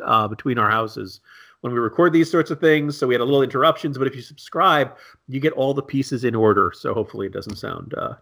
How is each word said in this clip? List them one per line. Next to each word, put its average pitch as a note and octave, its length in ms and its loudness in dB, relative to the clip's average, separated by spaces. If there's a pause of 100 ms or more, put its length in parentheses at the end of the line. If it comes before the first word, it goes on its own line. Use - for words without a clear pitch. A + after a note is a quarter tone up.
uh, A2 240 2
between A#2 300 -4
our G#2+ 120 4
houses A2 520 -4 (400)
when B2 100 -6
we A#2+ 80 -2
record D#3+ 320 2
these D#3+ 180 4
sorts E3 220 0
of D3 80 -8
things. D3+ 380 2
So C3+ 100 0
we B2 60 2
had A#2+ 80 2
a A#2 40 -2
little C#3 180 4
interruptions, C#3 540 0
but C3+ 100 -2
if C3+ 80 -8
you B2 60 -14
subscribe, D#3+ 760 0 (300)
you C3 120 -6
get D3+ 140 0
all C3+ 200 0
the C#3 100 -4
pieces C3 400 -4
in A#2 120 0
order. G2+ 400 4
So - 180 -6
hopefully G#2 340 -6
it F#2+ 60 -14
doesn't G2 220 -10
sound, E2+ 400 -12
uh, - 260 -8